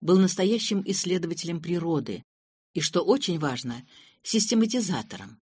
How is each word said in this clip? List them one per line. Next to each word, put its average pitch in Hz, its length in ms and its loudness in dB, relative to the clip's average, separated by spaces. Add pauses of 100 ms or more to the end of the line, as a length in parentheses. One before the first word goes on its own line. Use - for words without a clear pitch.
был 180 180 6
настоящим 196 680 2
исследователем 170 800 -2
природы 165 600 -2 (500)
и, 170 60 -4
что 170 220 0
очень 202 360 2
важно, 127 480 -4 (380)
систематизатором. 220 1120 0 (200)